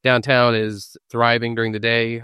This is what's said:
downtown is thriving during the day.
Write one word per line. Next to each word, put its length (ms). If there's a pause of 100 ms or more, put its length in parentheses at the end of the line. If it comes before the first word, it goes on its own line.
downtown 520
is 400 (160)
thriving 420
during 200
the 60
day. 440